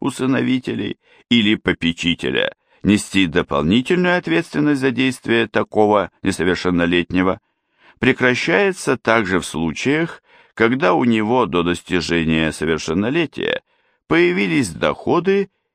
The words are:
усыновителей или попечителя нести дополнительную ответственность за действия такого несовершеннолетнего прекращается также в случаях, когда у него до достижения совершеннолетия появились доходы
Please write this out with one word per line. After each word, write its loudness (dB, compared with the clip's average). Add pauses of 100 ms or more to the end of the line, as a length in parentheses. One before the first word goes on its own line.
усыновителей -4 (320)
или 4
попечителя -2 (260)
нести 2
дополнительную 0
ответственность -2
за 0
действия -2
такого 2 (120)
несовершеннолетнего 0 (600)
прекращается 0
также 0
в -4
случаях, -4 (320)
когда 2
у 2
него 2
до 0
достижения 0
совершеннолетия -2 (460)
появились 0
доходы -2 (260)